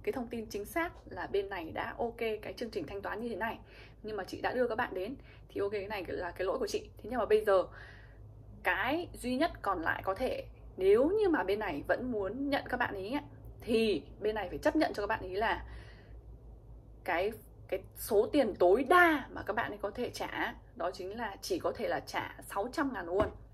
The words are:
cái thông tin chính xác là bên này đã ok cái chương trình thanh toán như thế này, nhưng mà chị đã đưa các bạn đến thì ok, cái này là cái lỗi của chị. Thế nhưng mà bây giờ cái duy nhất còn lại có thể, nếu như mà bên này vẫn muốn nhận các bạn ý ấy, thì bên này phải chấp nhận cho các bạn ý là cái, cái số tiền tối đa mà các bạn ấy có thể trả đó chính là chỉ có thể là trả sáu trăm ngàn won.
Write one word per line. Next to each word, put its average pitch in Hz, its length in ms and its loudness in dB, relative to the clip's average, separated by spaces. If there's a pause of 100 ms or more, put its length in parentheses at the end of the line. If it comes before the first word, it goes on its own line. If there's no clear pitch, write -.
cái 208 100 0
thông 247 140 -4
tin 233 180 -6
chính 208 200 -8
xác 339 280 -4 (160)
là 180 180 -8
bên 196 220 0
này 175 220 -6
đã - 260 -6
ok 233 200 -4
cái 214 400 -4
chương 233 120 -8
trình 180 180 -6
thanh 202 140 -8
toán 190 200 -6
như 240 80 -6
thế 214 60 -6
này, 214 240 -4 (440)
nhưng 214 140 -6
mà 190 60 -6
chị - 180 -8
đã 190 120 0
đưa 247 140 4
các 233 80 -2
bạn 233 180 -2
đến 190 220 -4 (340)
thì 196 120 -4
ok, 202 100 0
cái 202 160 -4
này 202 200 -6
là 175 240 -4
cái 185 140 -4
lỗi 190 140 0
của 202 80 -2
chị. - 300 -4
Thế 208 120 -12
nhưng 240 100 -2
mà 208 60 2
bây 214 200 6
giờ 190 180 8 (1000)
cái 233 500 2
duy 254 220 -4
nhất 294 160 2 (100)
còn 185 200 0
lại - 240 0
có 190 100 0
thể, - 280 -2 (340)
nếu 208 320 8
như 415 200 6
mà 269 140 4
bên 196 160 2
này 170 280 -2
vẫn 247 240 2
muốn 220 380 -2
nhận 277 200 2
các 247 80 0
bạn 247 180 0
ý 196 180 -6
ấy, 285 100 -2 (380)
thì 220 420 4 (160)
bên 214 160 0
này 196 140 -4
phải 151 80 -8
chấp 294 180 2
nhận 311 180 4
cho 208 100 -2
các 202 40 -2
bạn 247 140 0
ý 185 140 -6
là 202 280 2 (1400)
cái, 185 280 0 (360)
cái 185 140 -4 (160)
số 226 340 4
tiền 247 240 4
tối 190 280 6
đa 330 480 8
mà - 100 -10
các 196 120 -4
bạn 220 180 -2
ấy 208 100 -10
có 202 80 -4
thể 233 200 -6
trả 185 440 -4 (220)
đó 175 180 -2
chính 190 240 -8
là 214 240 -6
chỉ 180 180 -2
có 180 120 0
thể 214 160 -4
là 160 120 0
trả - 360 -6 (140)
sáu 208 220 -2
trăm 277 220 0
ngàn 185 140 -6
won. 190 220 2 (240)